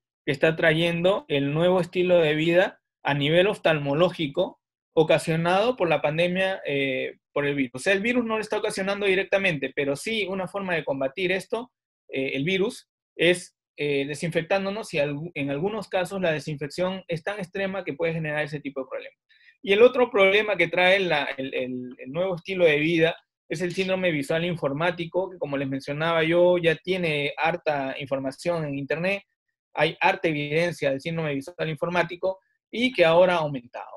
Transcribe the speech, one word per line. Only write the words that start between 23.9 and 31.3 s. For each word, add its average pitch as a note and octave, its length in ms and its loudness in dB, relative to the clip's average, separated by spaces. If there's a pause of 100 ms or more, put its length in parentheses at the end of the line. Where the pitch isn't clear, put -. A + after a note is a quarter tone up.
visual D#3 340 0
informático, E3+ 840 -2
que F#3+ 60 -16
como C#3+ 220 -4
les C#3 100 -4
mencionaba D3+ 540 -2
yo, F3 340 4
ya E3 200 2
tiene D3+ 600 -2
harta D3 640 -2
información C#3 640 -4
en C#3+ 140 -6
internet, D#3+ 460 -4 (500)
hay D#3+ 260 2
harta F#3 280 2
evidencia D3+ 640 0
del C3+ 120 -2
síndrome E3 320 -4